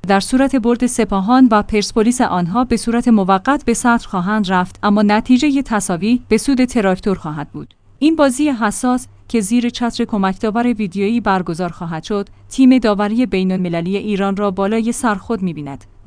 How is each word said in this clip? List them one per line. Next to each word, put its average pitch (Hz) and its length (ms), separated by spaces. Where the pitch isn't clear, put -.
در 196 120
صورت 262 360
برد 240 300
سپاهان 233 680
و 208 120
پرسپولیس 214 580
آنها 180 420
به 233 140
صورت 240 300
موقت 208 580
به 233 80
صدر 233 340
خواهند 196 440
رفت، 180 320
اما 208 180
نتیجه 247 600
تساوی 214 680
به 220 100
سود 254 280
تراکتور 196 520
خواهد 151 320
بود. 147 240
این 320 140
بازی 285 340
حساس 247 580
که 226 140
زیر 233 280
چتر 233 360
کمکداور 214 680
ویدیویی 214 480
برگزار 185 480
خواهد 165 340
شد، 202 260
تیم 262 280
داوری 214 480
بین‌المللی 185 720
ایران 196 380
را 202 160
بالای 214 400
سر 233 240
خود 196 260
می‌بیند. 143 440